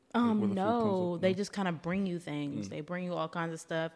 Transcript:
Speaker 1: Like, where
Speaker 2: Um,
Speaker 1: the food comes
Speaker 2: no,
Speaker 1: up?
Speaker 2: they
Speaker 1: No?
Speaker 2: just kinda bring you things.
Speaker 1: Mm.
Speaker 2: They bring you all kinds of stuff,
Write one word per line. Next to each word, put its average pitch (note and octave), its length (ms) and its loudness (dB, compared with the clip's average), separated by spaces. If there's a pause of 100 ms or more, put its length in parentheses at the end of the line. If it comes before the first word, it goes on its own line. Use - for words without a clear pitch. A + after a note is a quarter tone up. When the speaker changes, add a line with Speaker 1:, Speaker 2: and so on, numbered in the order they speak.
(140)
Speaker 1:
Like, A#3 100 4
where A#3 80 4
Speaker 2:
Um, G#3+ 80 4
Speaker 1:
the G3+ 80 4
food - 0 -
comes G3 80 2
Speaker 2:
no, F#3+ 600 2
Speaker 1:
up? E3+ 60 -4
Speaker 2:
they F#3 100 6
Speaker 1:
No? F3+ 60 0
Speaker 2:
just G3+ 160 -2
kinda F#3 200 0
bring F3+ 320 -2
you F3 140 -2
things. D3 480 -4
Speaker 1:
Mm. - 20 -10
Speaker 2:
They D#3 120 -6
bring F3 240 -6
you F3 80 -4
all D#3+ 160 -2
kinds E3 240 -2
of D#3+ 80 -8
stuff, E3 340 -2